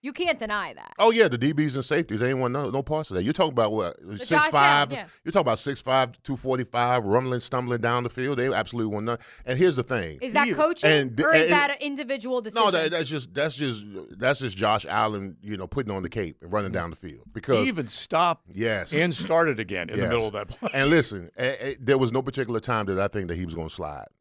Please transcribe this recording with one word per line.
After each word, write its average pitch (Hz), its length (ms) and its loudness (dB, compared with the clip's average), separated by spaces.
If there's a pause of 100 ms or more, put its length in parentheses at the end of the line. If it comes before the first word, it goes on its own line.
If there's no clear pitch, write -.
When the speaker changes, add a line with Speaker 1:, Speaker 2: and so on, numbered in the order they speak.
Speaker 1:
You 277 120 -10
can't 339 260 -2
deny 208 360 -6
that. - 260 -18
Speaker 2:
Oh, 220 100 10
yeah, 226 160 8
the 123 100 2
D 135 160 2
Bs 147 220 0
and 131 100 -4
safeties, 147 360 0
they 123 80 2
ain't 131 100 0
want 123 140 0
no, 135 180 -4
no 131 140 -2
parts 156 260 -4
of 95 60 -4
that. 90 80 2
You're - 80 0
talking 165 200 2
about 110 200 2
what? 95 280 -2
Speaker 1:
The - 140 -12
Josh - 140 -6
Speaker 2:
Six 302 200 4
five? 143 440 6
Speaker 1:
Allen, 190 140 -10
yeah. - 0 - (180)
Speaker 2:
You're 160 80 -6
talking 196 80 4
about 120 180 2
six 139 240 -4
five, 131 400 2
two 135 140 -6
forty-five, 123 680 0
rumbling, 123 360 2
stumbling 123 400 -4
down 120 240 0
the 120 40 -4
field. 127 300 -4
They 127 140 0
absolutely 110 420 -2
want 104 120 -4
none. 117 120 -4 (260)
And 127 140 -4
here's 175 160 4
the 127 80 0
thing. 87 400 -4
Speaker 1:
Is 247 120 -6
that 285 120 4
Speaker 3:
You 208 80 0
Speaker 1:
coaching, 311 340 2
Speaker 2:
And, 135 320 2
Speaker 1:
or 320 140 4
is 311 120 6
Speaker 2:
and 339 60 2
Speaker 1:
that 285 200 4
an 277 80 -6
individual 262 600 -4
decision? 220 260 0
Speaker 2:
No, 196 40 4
that, 160 220 0
that's 165 160 -2
just, 131 260 -8
that's 143 220 -2
just, 123 280 -4 (260)
that's 123 280 0
just 113 180 -6
Josh 104 320 2
Allen, 101 540 -2
you 104 140 -8
know, 92 100 -8
putting 110 260 -6
on 95 120 -4
the 90 40 -6
cape 90 340 -6
and 87 100 -10
running 101 180 0
down 87 200 -4
the 78 60 -12
field. 78 360 -16
Because 113 320 2
Speaker 3:
He 269 40 2
even 160 200 -4
stopped - 640 0
Speaker 2:
Yes. 104 420 -2
Speaker 3:
and 165 180 2
started 160 460 2
again 90 320 -6
in - 60 -6
Speaker 2:
Yes. 101 100 0
Speaker 3:
the - 80 0
middle 113 140 0
of 101 60 -6
that 101 140 -8
play. - 260 -8
Speaker 2:
And 135 160 2
listen, 110 460 2
a, 127 340 -4
a, 127 100 -8
there 131 180 4
was 123 140 2
no 131 100 0
particular 120 380 -4
time 110 260 -2
that 95 140 0
I 101 80 2
think 98 200 -4
that 85 80 -4
he 90 80 -4
was 82 120 -6
gonna 80 120 -6
slide. 73 380 -10 (140)